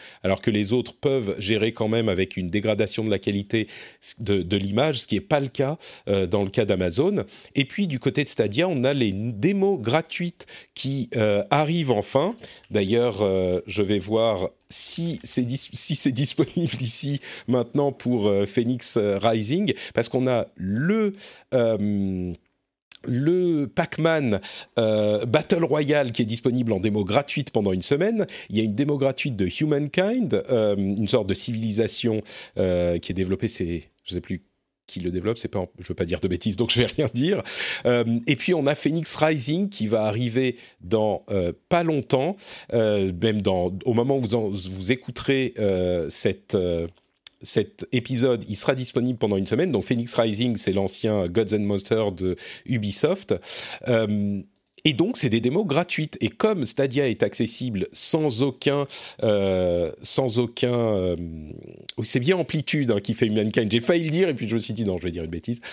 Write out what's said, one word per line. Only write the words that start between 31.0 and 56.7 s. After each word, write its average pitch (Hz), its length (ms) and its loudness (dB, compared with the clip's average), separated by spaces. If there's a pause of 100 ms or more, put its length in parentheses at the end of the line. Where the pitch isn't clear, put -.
sorte 110 200 2
de 95 60 0
civilisation, 110 880 -2 (360)
euh, 87 400 2
qui - 140 -8
est 92 40 -4
développée, 95 340 -2
c'est, 85 400 -4 (160)
je 92 80 -10
sais 87 80 -4
plus 92 200 -8 (460)
qui - 120 -10
le 87 120 -4
développe, 92 260 -2
c'est - 100 -6
pas 101 120 -4
en, 90 100 -6 (100)
je - 80 -16
veux 87 80 -6
pas 98 80 -2
dire 85 160 -2
de 95 80 -2
bêtises, 92 300 -2
donc 117 120 0
je 120 120 2
vais 117 40 6
rien 139 280 0
dire. 151 300 0 (420)
Euh, 120 180 4 (240)
et 143 80 4
puis 180 180 0
on 151 140 2
a 147 80 2
Phoenix 156 400 0
Rising 156 540 2
qui 110 180 -4
va 107 160 2
arriver 120 540 0 (240)
dans, 107 480 0
euh, 90 240 0 (160)
pas 175 140 4
longtemps, 151 520 0 (380)
euh, 104 480 2
même 107 200 2
dans, 92 300 2 (140)
au 123 80 2
moment 123 240 2
où - 20 0
vous 117 160 0
en, 110 140 0
vous 95 420 -4
écouterez, 131 680 0
euh, 90 500 2
cette, - 460 -2
euh, 87 320 0 (540)
cet - 520 -2
épisode, 123 560 0
il 101 80 -4
sera - 180 2
disponible 123 420 -2
pendant 104 200 0
une 95 80 0
semaine. 151 260 0
Donc 101 140 0
Phoenix 120 280 -2
Rising, 117 440 0
c'est 98 160 -2
l'ancien 98 540 0
Gods 104 280 0
and 104 60 2
Monsters 101 500 0
de 92 240 -2 (300)
Ubisoft. 127 680 0 (540)
Euh, 104 540 0 (420)
et 156 100 4
donc, 180 220 0
c'est 135 140 0
des 113 120 2
démos 156 260 0
gratuites. 139 540 -2
Et 107 80 0
comme 196 360 0
Stadia 135 420 0